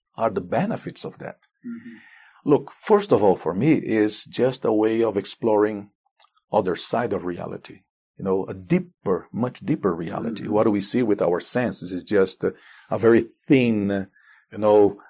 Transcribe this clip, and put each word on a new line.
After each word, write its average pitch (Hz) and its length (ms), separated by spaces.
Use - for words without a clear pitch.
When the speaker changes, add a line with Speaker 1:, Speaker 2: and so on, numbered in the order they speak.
Speaker 1:
are 110 140
the 95 120
benefits 147 640
of - 140
that?" - 200
Speaker 2:
Mm-hmm. - 300
Speaker 1:
Look, 143 300
first 202 320
of 104 120
all, 92 120
for 80 180
me, 135 200
is 107 500
just 127 400
a 110 80
way 110 300
of 107 140
exploring 104 760
other 92 240
side 117 360
of 87 120
reality. 85 560
You 92 60
know, 95 200
a - 100
deeper, 92 760
much 120 280
deeper 98 340
reality. - 500
Speaker 2:
Mm-hmm. - 80
Speaker 1:
What 110 200
we 101 80
see 117 220
with 104 180
our 87 200
senses 95 520
is 87 120
just 95 400
a, 95 100
a 92 100
very 113 280
thin, 104 600
you 104 60
know, 104 400